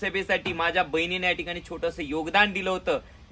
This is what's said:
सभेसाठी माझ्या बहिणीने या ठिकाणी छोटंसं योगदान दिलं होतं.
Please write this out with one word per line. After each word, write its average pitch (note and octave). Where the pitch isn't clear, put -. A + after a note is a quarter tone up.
सभेसाठी F#3+
माझ्या E3+
बहिणीने E3+
या F3+
ठिकाणी F3
छोटंसं E3
योगदान E3
दिलं F#3+
होतं. F3+